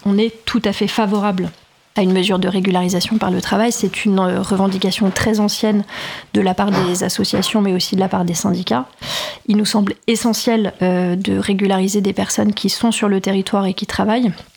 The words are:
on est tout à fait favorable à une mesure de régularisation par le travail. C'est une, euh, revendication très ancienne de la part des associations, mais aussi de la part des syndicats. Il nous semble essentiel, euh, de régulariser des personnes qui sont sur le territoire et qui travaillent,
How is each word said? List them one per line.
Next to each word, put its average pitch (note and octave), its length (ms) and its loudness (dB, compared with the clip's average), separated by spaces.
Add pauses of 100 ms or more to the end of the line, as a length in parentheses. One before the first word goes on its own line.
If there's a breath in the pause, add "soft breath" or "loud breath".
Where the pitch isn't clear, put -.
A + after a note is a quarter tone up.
on G3 120 2
est A3+ 160 2 (120)
tout A#3 200 0
à G3 80 2
fait G3+ 140 0
favorable G3+ 640 0 (460)
à G#3 40 2
une F#3 100 4
mesure F#3 280 2
de F#3 100 0
régularisation F#3 680 0
par F#3 140 0
le F3+ 80 0
travail. G#3 320 0
C'est - 320 -4
une, G3 160 4
euh, F#3 220 0
revendication F#3+ 680 0
très G#3+ 280 0
ancienne G#3 460 0 (480 loud breath)
de G#3 80 2
la F#3 120 2
part G3+ 160 0
des F#3 360 0
associations, G3+ 560 0
mais G3 100 2
aussi F3+ 240 -2
de F#3 60 2
la F#3+ 80 0
part F#3 160 0
des F3 80 0
syndicats. G3+ 520 -2 (640 loud breath)
Il G#3 80 2
nous G#3+ 80 2
semble G3+ 300 0 (120)
essentiel, A3+ 760 0
euh, F3+ 340 2
de F#3+ 220 -2
régulariser G3 640 0
des F#3+ 100 0
personnes G#3 420 0
qui - 160 -2
sont - 220 0
sur A3 160 -2
le G3 140 2
territoire G3 440 0
et F#3+ 80 0
qui G3 120 -6
travaillent, G#3+ 480 0 (240)